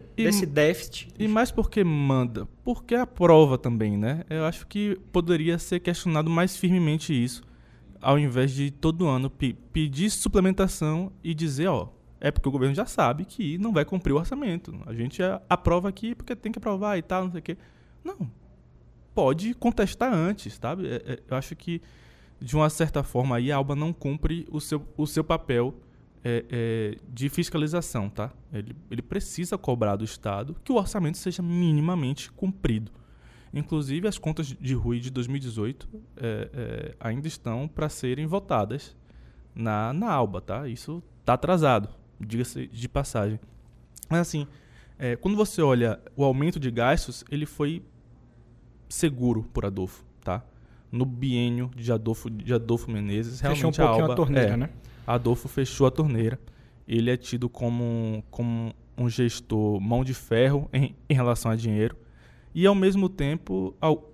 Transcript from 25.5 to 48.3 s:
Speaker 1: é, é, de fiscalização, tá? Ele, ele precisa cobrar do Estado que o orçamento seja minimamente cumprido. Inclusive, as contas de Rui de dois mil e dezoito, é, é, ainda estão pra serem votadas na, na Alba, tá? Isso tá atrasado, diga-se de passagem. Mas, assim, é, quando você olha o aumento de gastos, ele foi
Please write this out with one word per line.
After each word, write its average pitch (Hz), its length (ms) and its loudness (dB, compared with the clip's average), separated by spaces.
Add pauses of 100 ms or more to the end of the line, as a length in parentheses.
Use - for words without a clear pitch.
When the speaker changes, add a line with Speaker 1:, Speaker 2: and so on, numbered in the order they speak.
Speaker 1:
é, 117 260 0
é, 113 480 -2 (100)
de 127 220 -4
fiscalização, 151 800 -2
tá? 107 220 -6 (200)
Ele, 117 240 -10 (140)
ele 120 140 -6
precisa 185 560 -6
cobrar 113 360 0
do 104 80 -6
Estado 107 600 -8
que - 80 -4
o 254 40 2
orçamento 185 440 0
seja 180 240 -6
minimamente 165 880 0
cumprido. 113 600 -2 (600)
Inclusive, 147 540 -2
as 202 100 -2
contas 151 300 -4
de 131 260 -4
Rui 120 260 0
de 127 120 -6
dois 123 160 -4
mil 135 100 -4
e - 20 -6
dezoito, 120 480 -6 (300)
é, 107 340 -6
é, 113 480 -10
ainda 123 280 -6
estão 127 400 -6
pra 156 220 -4
serem 135 360 -4
votadas 143 720 -2 (560)
na, 110 400 -2
na 208 180 -2
Alba, 107 300 0
tá? 123 260 -6
Isso 151 360 -10 (200)
tá 120 100 2
atrasado, 139 560 4 (300)
diga-se 120 480 -4
de 117 220 -10
passagem. 107 500 -2 (720)
Mas, 170 120 4
assim, 151 260 -4 (500)
é, 120 180 -2
quando 196 220 0
você 208 240 2
olha 120 380 4 (160)
o 139 80 0
aumento 139 360 2
de 131 120 -2
gastos, 120 580 0
ele 147 160 -4
foi 151 380 -4 (1040)